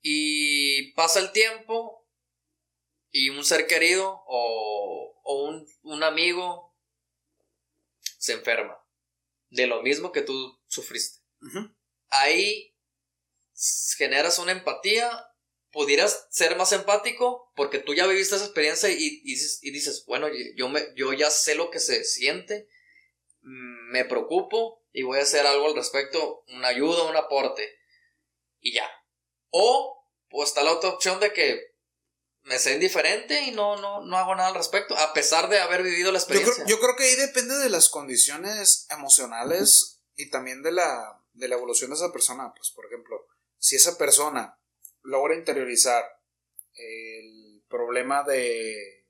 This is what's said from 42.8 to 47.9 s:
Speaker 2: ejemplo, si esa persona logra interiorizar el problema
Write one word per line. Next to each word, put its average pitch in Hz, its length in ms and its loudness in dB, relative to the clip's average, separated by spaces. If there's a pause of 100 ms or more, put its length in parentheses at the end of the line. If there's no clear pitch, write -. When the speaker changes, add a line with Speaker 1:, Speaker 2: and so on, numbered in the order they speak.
Speaker 2:
ejemplo, 113 400 -14 (300)
si - 180 0
esa 170 220 4
persona 139 600 0 (460)
logra 139 320 0
interiorizar 127 680 0 (720)
el 110 920 -18
problema 127 560 -2